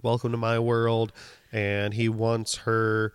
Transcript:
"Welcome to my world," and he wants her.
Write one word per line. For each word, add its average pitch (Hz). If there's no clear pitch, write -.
"Welcome 120
to 117
my 117
world," 117
and 101
he 113
wants 113
her. 110